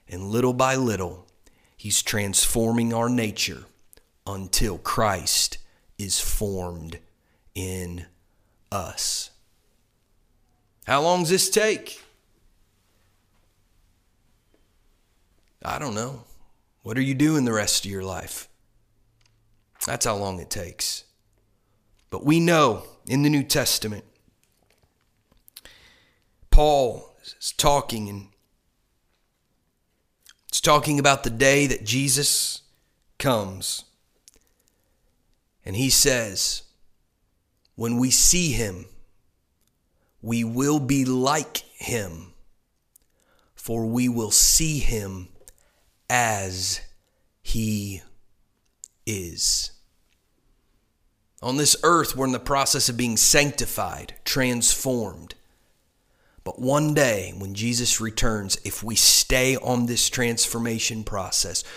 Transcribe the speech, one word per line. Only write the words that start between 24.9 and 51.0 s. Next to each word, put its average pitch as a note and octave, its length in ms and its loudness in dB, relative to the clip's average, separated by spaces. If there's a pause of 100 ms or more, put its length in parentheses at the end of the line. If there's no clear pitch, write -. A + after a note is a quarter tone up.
Paul C#3+ 720 6
is - 340 -10
talking B2+ 540 2
and G2+ 180 -14 (2250)
it's - 120 -2
talking D3 380 2
about C#3 260 4
the - 60 -2
day C3+ 360 4
that A2+ 200 -4
Jesus C3+ 720 0 (560)
comes. G2 680 -2 (1800)
And G2 120 -8
he C3 120 0
says, A#2 760 0 (1120)
"When A#2+ 220 -2
we B3+ 140 2
see F3+ 420 4
him, G#2+ 320 -4 (1400)
we A#2 240 -2
will C3+ 340 0
be C3+ 280 0
like C3 500 0
him, G2 800 -8 (1200)
for A2+ 320 -4
we B2 240 2
will A2+ 200 -2
see D#3 500 4
him F#2+ 500 0 (800)
as G2 720 -2 (580)
he G#2 600 -2 (1040)
is." F2+ 640 -2 (1700)